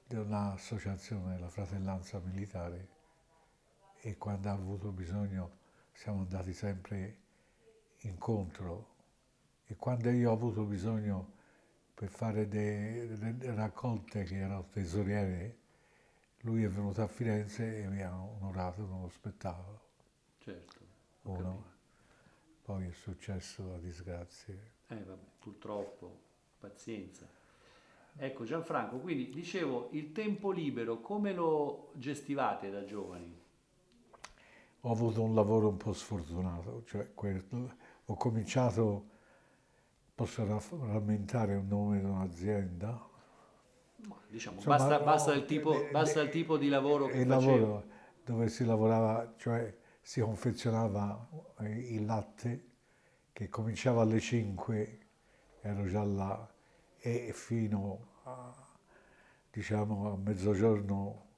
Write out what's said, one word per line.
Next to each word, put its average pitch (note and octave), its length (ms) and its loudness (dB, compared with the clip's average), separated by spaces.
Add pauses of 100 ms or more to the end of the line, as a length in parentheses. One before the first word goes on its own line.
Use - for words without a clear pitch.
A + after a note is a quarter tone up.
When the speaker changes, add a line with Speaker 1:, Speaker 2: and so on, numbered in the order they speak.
Speaker 1:
di A#2+ 100 -6
un'associazione, G2+ 1200 -4
la F2 100 -8
Fratellanza F#2+ 720 -4
Militare, F#2 680 -6 (1120)
e G#2+ 140 -6
quando G2+ 320 -4
ha G2+ 40 0
avuto G2 380 -4
bisogno F#2 680 -4 (340)
siamo G2+ 300 -4
andati F#2 300 -4
sempre G2 640 -6 (840)
incontro. F#2+ 880 -4 (760)
E G#2 100 -10
quando A#2+ 340 0
io A#2+ 200 4
ho A2+ 40 4
avuto A2 300 0
bisogno G#2 680 -2 (600)
per G2+ 140 -8
fare G#2+ 400 -2
de-, G#2 580 -2 (120)
de-, A2+ 200 -4
de-, B2+ 160 -4
raccolte, G#2+ 720 -2
che F2+ 140 -4
ero F#2+ 340 -4
tesoriere, G2 880 0 (840)
lui A2+ 220 2
è G#2 40 2
venuto G2+ 340 0
a G#2+ 60 2
Firenze A2 720 -2
e G2 60 -4
mi G2 140 -4
ha F2+ 180 -6
onorato F#2+ 680 -6
con F#2 120 -6
uno F2+ 120 -8
spettacolo. F#2 680 -10 (580)
Speaker 2:
Certo, - 420 -16 (440)
ho G#2 60 -8
Speaker 1:
Uno. - 20 -6
Speaker 2:
capito. F#2 360 -6 (960)
Speaker 1:
Poi F#2+ 260 -6
è F2 40 -8
successo F#2+ 760 -10
la F2+ 100 -8
disgrazia. F2 760 -10 (340)
Speaker 2:
Eh, A2 160 -10
vabbè, F#2+ 200 -16 (140)
purtroppo, G2+ 800 -10 (400)
pazienza. G2 680 -12 (880)
Ecco, C3+ 280 -6
Gianfranco, C3 540 -2
quindi C#3 320 -4
dicevo, D3 600 -4
il D3+ 200 -6
tempo G#3 380 -2
libero A#2 500 -2
come G3+ 320 -2
lo D#3 640 0
gestivate C3 760 -2
da G2+ 140 -6
giovani? F2 540 -10 (1400)
Speaker 1:
Ho B2 80 0
avuto A2+ 320 4
un A2 120 4
lavoro G#2+ 340 8
un G2 100 4
po' G#2 140 -2
sfortunato, F2+ 960 -4
cioè - 280 -6
quel, F#2+ 280 -2 (640)
ho A2 80 -4
cominciato, A2 960 2 (1040)
posso A2 300 -2
raff-, G#2+ 280 0
rammentare G#2+ 840 2
un G2 100 0
nome G#2 320 2
di G2 60 0
un'azienda? F#2+ 1040 -2 (1000)
Speaker 2:
Ma, - 80 -12 (120)
diciamo, G#2+ 280 -10
Speaker 1:
Insomma, C#3+ 200 6
Speaker 2:
basta, C#3+ 220 6
Speaker 1:
no, D3 60 2
Speaker 2:
basta D3+ 300 8
il C#3 100 2
tipo, D3+ 280 2
Speaker 1:
de-, C#3+ 180 2
Speaker 2:
basta D#3 300 4
Speaker 1:
de-, D3 60 4
Speaker 2:
il D3 40 -4
tipo D#3+ 260 2
di C#3+ 120 4
lavoro C#3 400 6
che B2+ 100 0
Speaker 1:
il B2+ 80 4
Speaker 2:
facevi. C3 340 8
Speaker 1:
lavoro G#2 240 2 (400)
dove A#2 240 2
si B2 160 0
lavorava, A2+ 720 4
cioè A#2 380 -2 (260)
si - 200 -4
confezionava, A2 1080 0 (320)
eh, A2+ 340 -4
il G#2+ 100 0
latte, A2+ 600 -2 (680)
che G2 160 -6
cominciava A2+ 540 2
alle A2 180 6
cinque, G#2+ 800 0 (600)
ero G2+ 260 -2
già G2+ 180 2
là, G2 440 0 (500)
e B2 340 -2
fino G#2+ 760 0 (160)
a, B2 300 -12 (960)
diciamo, G#2 600 0
a G2 40 -2
mezzogiorno G2+ 1200 2